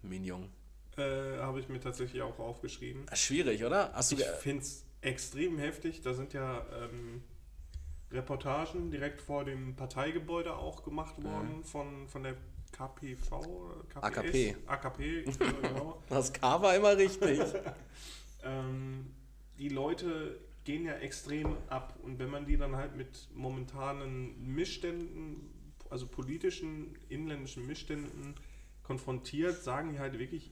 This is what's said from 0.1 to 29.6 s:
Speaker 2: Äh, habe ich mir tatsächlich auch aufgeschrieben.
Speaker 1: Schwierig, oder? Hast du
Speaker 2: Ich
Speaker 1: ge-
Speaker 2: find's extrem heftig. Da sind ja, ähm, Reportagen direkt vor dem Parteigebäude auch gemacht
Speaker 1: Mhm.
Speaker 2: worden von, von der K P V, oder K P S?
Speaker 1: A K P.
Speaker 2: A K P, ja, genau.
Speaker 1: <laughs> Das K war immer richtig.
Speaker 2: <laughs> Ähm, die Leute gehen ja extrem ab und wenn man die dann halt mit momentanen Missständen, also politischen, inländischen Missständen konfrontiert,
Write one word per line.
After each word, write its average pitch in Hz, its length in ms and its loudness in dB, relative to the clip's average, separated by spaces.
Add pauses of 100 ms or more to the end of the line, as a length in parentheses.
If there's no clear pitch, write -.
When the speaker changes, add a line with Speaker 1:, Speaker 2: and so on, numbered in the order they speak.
Speaker 2:
Äh, 135 420 0
habe 131 200 -2
ich 127 80 -6
mir 127 120 -4
tatsächlich 127 420 -2
auch 117 160 -2
aufgeschrieben. 123 760 -6
Speaker 1:
Schwierig, 131 520 4
oder? 180 280 6
Hast - 180 4
du 147 60 4
Speaker 2:
Ich 139 60 4
Speaker 1:
ge- - 160 2
Speaker 2:
find's - 460 -2 (160)
extrem 143 560 2
heftig. 160 440 -2
Da 127 120 2
sind 135 200 -4
ja, 131 300 -2 (160)
ähm, 117 440 -8 (880)
Reportagen 160 800 0
direkt 143 300 -2
vor 143 240 0
dem 131 300 -4
Parteigebäude 160 800 0
auch - 280 -4
gemacht 156 340 -4
Speaker 1:
Mhm. 147 60 -8
Speaker 2:
worden 156 400 -2
von, 139 440 -6
von 135 160 -8
der 131 120 -2 (380)
K 131 140 -6
P 131 300 -8
V, - 220 0
oder 175 500 -8
K - 100 -10
P - 0 -
S? - 40 -2
Speaker 1:
A 104 60 4
K - 120 0
P. 120 340 4 (120)
Speaker 2:
A 135 100 2
K 131 120 -2
P, 147 340 -2
ja, - 460 2
genau. 135 360 -2
Speaker 1:
<laughs> - 40 -16
Das 131 240 6
K 139 280 6
war 190 140 12
immer 202 220 12
richtig. 190 480 8
Speaker 2:
<laughs> - 60 0 (920)
Ähm, 131 680 -4 (480)
die 143 100 -2
Leute 156 680 0 (240)
gehen 156 220 0
ja 156 100 0
extrem 147 600 -2 (140)
ab 131 320 -4
und 127 160 -8
wenn 131 140 -4
man 143 160 -4
die 147 100 10
dann 135 180 6
halt 139 200 -2
mit - 400 -8
momentanen 131 1200 -4
Missständen, 160 1200 -4 (160)
also 127 160 -4
politischen, 156 880 -2 (120)
inländischen 139 580 -4
Missständen 147 680 -6 (480)
konfrontiert, 135 800 0